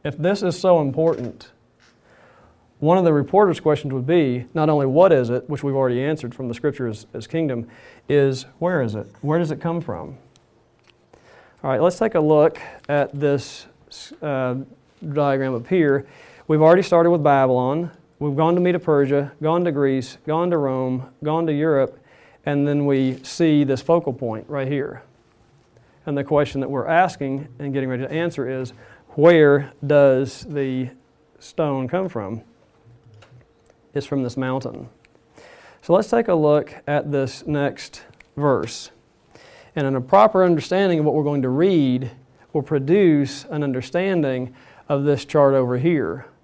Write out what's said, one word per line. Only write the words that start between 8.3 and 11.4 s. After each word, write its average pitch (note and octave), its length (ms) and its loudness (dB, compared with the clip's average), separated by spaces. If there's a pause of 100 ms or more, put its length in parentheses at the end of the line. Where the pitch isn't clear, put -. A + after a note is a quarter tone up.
where E3+ 240 -2
is A2 100 -4
it? G#2 140 -8 (140)
Where D3+ 180 -2
does E3 100 -2
it C#3+ 100 -8
come E3+ 220 -6
from? E2 340 -12 (1500)